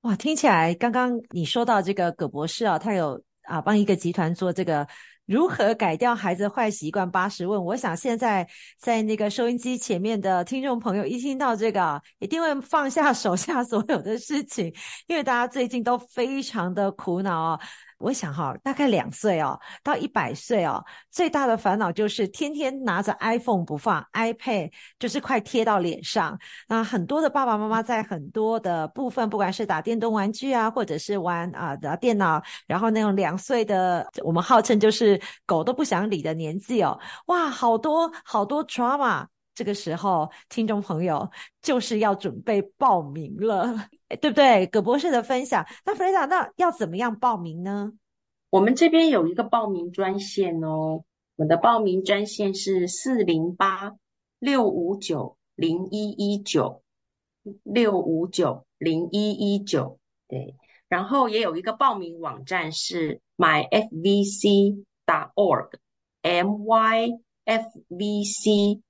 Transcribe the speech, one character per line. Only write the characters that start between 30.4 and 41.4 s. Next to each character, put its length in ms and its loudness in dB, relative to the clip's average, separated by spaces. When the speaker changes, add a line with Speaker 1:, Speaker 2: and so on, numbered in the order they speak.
Speaker 1:
啊， 180 2
或 140 -2
者 140 -4
是 180 -4
玩， 380 -2
啊， 200 -6
打 220 -4
电 220 2
脑， 240 4
然 120 0
后 120 2
那 100 2
种 160 2
两 220 0
岁 260 0
的， 420 2
我 80 -2
们 120 2
号 180 6
称 180 4
就 120 6
是 280 4
狗 180 2
都 80 0
不 100 -2
想 280 0
理 100 -2
的 140 -4
年 240 -6
纪 240 0
哦， 180 0
哇， 200 2
好 300 2
多， 340 2
好 180 0
多 220 -2
drama。 580 0
这 100 -8
个 80 -2
时 240 -4
候， 340 0
听 160 0
众 160 0
朋 220 -2
友 260 -2